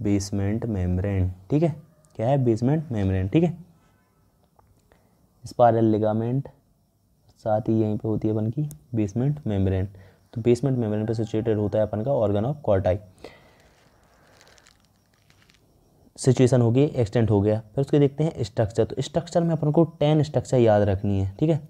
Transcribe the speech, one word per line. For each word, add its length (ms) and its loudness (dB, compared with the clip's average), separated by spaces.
बेसमेंट 640 -2
मेम्ब्रेन। 640 -2
ठीक 120 2
है, 140 0
क्या 120 -2
है? 160 2
बेसमेंट 480 0
मेम्ब्रेन। 360 -2
ठीक 140 2
है, 160 0
स्पाइरल 380 4
लिगामेंट 640 0
साथ 220 0
ही 200 0
यहीं 180 0
पे 100 -6
होती 200 -2
है 60 0
अपन 160 -2
की 180 -4
बेसमेंट 520 -2
मेम्ब्रेन। 420 0
तो 80 -8
बेसमेंट 360 2
मेम्ब्रेन 280 -2
पे 80 -2
सिचुएटेड 420 -2
होता 220 -2
है 80 2
अपन 160 -4
का 80 -4
organ 340 0
of 100 -4
Corti। 280 2
सिचुएशन 460 4
हो 80 2
गई, 140 2
एक्सटेंट 460 0
हो 100 4
गया। 200 2
फिर 200 -6
उसके 180 2
देखते 260 2
हैं 180 -4
स्ट्रक्चर। 420 -2
तो 180 -4
स्ट्रक्चर 420 -4
में 60 0
अपन 200 -2
को 140 4
टेन 380 0
स्ट्रक्चर 340 -2
याद 260 6
रखनी 380 0
है। 200 -4
ठीक 100 2
है, 200 -4